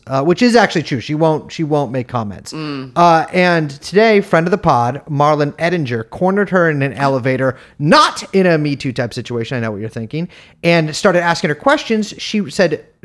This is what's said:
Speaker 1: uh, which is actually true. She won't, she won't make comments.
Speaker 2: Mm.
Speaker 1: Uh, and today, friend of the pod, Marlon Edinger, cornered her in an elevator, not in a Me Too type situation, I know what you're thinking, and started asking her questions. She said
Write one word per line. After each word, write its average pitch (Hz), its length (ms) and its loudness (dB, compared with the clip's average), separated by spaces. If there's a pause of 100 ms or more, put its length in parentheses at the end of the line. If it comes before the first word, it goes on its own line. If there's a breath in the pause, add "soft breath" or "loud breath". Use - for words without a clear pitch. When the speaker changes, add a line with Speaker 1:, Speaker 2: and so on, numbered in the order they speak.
Speaker 1:
uh, 135 160 -2
which 170 180 2
is 240 140 6
actually 196 260 2
true. 135 180 -4
She 143 140 -8
won't, 151 380 0
she 165 120 -6
won't 143 280 -2
make 127 160 -6
comments. 107 440 -8
Speaker 2:
Mm. 143 440 -10
Speaker 1:
Uh, 170 360 4
and 170 380 2
today, 208 520 2
friend 170 260 2
of 180 40 -4
the 202 60 2
pod, 127 500 0
Marlon 147 500 2
Edinger, 151 520 -4
cornered 196 400 -2
her 180 180 2
in 147 140 0
an 139 120 -2
elevator, 131 640 0 (200 loud breath)
not 269 460 2 (100)
in 190 140 4
a 170 100 4
Me 147 180 -2
Too 131 160 -6
type 120 220 -6
situation, 117 420 -6
I 123 40 -4
know 117 100 -4
what 104 120 -8
you're 110 80 -6
thinking, 120 400 -8 (340 loud breath)
and 165 320 2
started 175 260 2
asking 170 280 0
her 147 60 -4
questions. 226 600 0
She 196 320 -4
said 160 340 0 (220)